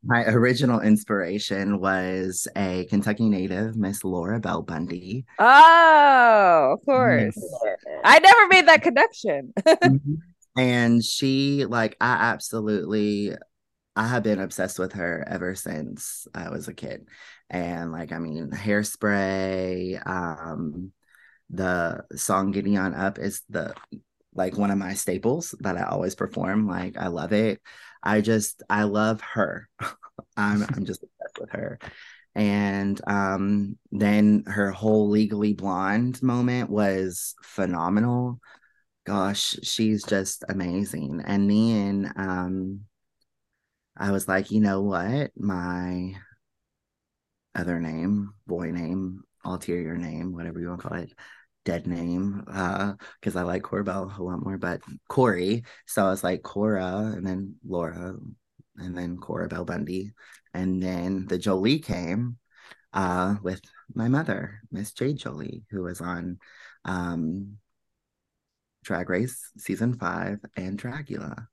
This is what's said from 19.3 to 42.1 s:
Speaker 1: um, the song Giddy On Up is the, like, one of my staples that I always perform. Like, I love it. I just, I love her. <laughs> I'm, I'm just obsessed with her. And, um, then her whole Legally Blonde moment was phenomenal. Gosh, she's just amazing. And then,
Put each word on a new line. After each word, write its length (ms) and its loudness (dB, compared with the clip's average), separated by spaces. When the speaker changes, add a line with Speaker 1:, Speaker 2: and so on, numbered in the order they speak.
Speaker 1:
um, 840 -8
the 540 -4
song 340 0
Giddy 260 0
On 180 -2
Up 240 -4
is 300 -6
the, 260 -6
like, 240 -4
one 140 0
of 60 0
my 160 -6
staples 680 -4
that 160 -4
I 80 -4
always 320 -4
perform. 500 -2
Like, 320 -6
I 100 -6
love 240 -4
it. 280 0
I 180 2
just, 480 0
I 160 2
love 360 0
her. 400 -2
<laughs> 640 -14
I'm, 280 0
I'm 200 -4
just 200 -10
obsessed 360 -18
with 100 -12
her. 280 -8
And, 720 0
um, 720 -2
then 540 4
her 260 -2
whole 360 2
Legally 460 2
Blonde 680 -2
moment 480 0
was 720 -2
phenomenal. 960 -2
Gosh, 560 -2
she's 420 -2
just 460 -4
amazing. 760 -6
And 260 0
then, 640 0